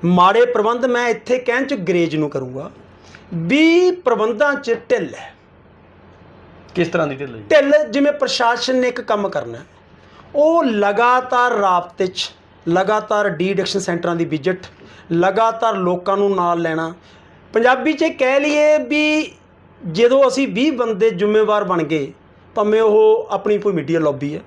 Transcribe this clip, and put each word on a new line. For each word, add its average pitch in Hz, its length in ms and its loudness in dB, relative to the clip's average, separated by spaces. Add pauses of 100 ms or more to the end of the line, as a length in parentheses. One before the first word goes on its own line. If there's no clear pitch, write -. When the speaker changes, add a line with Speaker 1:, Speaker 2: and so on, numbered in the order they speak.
Speaker 1:
ਮਾੜੇ 185 420 4
ਪ੍ਰਬੰਧ 233 380 0
ਮੈਂ 240 240 0
ਇੱਥੇ 233 300 -2
ਕਹਿਣ 247 260 -2
'ਚ 269 100 -4
ਗਰੇਜ 170 420 -2
ਨੂੰ 151 140 -2
ਕਰੂੰਗਾ 135 400 -10 (640)
ਵੀ 320 560 2
ਪ੍ਰਬੰਧਾਂ 240 640 0
'ਚ 233 220 -4 (140)
ਢਿੱਲ 175 240 -2
ਹੈ। - 200 -18 (1400)
Speaker 2:
ਕਿਸ 170 140 0
ਤਰ੍ਹਾਂ 170 180 0
ਦੀ 143 80 -6
ਢਿੱਲ 131 200 -10
ਹੈ - 20 -14
ਜੀ? 107 140 -14
Speaker 1:
ਢਿੱਲ 285 220 4 (180)
ਜਿਵੇਂ 285 220 2
ਪ੍ਰਸ਼ਾਸਨ 247 640 -2
ਨੇ 254 120 0
ਇੱਕ 247 120 -6
ਕੰਮ 208 280 -2
ਕਰਨਾ 120 300 -8
ਹੈ, - 60 -18 (680)
ਉਹ 311 300 4
ਲਗਾਤਾਰ 240 880 2
ਰਾਬਤੇ 185 540 0
'ਚ, - 240 -8 (380)
ਲਗਾਤਾਰ 208 600 0
ਡੀ 180 220 -4
ਐਡਿਕਸ਼ਨ 185 300 -2
ਸੈਂਟਰਾਂ 175 360 -4
ਦੀ 170 80 -2
ਵਿਜ਼ਿਟ, 156 420 -4 (460)
ਲਗਾਤਾਰ 220 640 0
ਲੋਕਾਂ 180 400 -2
ਨੂੰ 202 180 0
ਨਾਲ 175 240 0
ਲੈਣਾ। 165 360 -4 (580)
ਪੰਜਾਬੀ 254 400 2
'ਚ 302 100 -2
ਇਹ 320 120 0
ਕਹਿ 262 260 0
ਲਈਏ 302 380 2
ਵੀ 302 540 -2 (600)
ਜਦੋਂ 247 360 4
ਅਸੀਂ 262 200 -2
ਵੀਹ 240 240 0
ਬੰਦੇ 226 380 0
ਜ਼ਿੰਮੇਵਾਰ 208 540 0
ਬਣ 175 180 -2
ਗਏ, 151 300 -4 (420)
ਭਾਵੇਂ 214 280 2
ਉਹ 220 480 4
ਆਪਣੀ 208 280 -2
ਕੋਈ 202 140 -2
ਮੀਡੀਆ 160 280 -2
ਲੌਬੀ 143 340 -2
ਹੈ - 120 -10